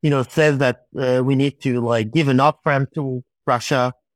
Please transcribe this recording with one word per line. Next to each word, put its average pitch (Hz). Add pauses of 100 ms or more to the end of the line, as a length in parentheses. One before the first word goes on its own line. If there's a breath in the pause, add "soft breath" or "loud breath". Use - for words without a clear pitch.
you 156
know, 135
says 151
that, 127 (120)
uh, 127
we 135
need 139
to, 123
like, 117
give 151
an 131
off-ramp 139
to 131 (220)
Russia 127 (220)